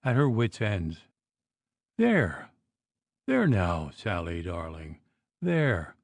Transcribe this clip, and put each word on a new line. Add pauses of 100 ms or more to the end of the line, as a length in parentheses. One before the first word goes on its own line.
at
her
wits
ends. (960)
There, (760)
there
now,
Sally,
darling, (420)
there